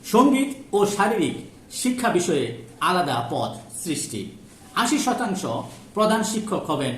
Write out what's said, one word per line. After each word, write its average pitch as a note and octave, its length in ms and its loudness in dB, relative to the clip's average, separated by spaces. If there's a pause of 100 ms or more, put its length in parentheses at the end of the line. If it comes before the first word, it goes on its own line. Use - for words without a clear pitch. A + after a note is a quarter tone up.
(120)
সঙ্গীত C4+ 380 6 (220)
ও G3+ 60 2 (160)
শারীরিক G3+ 420 2 (440)
শিক্ষা B3 360 0
বিষয়ে D3+ 300 2 (340)
আলাদা D#3+ 360 2 (140)
পদ A#2 200 -2 (320)
সৃষ্টি। C#3 400 -4 (600)
আশি C4 240 2
শতাংশ A#3+ 360 -2 (520)
প্রধান G#3+ 280 4 (100)
শিক্ষক - 380 -2
হবেন C3+ 280 -2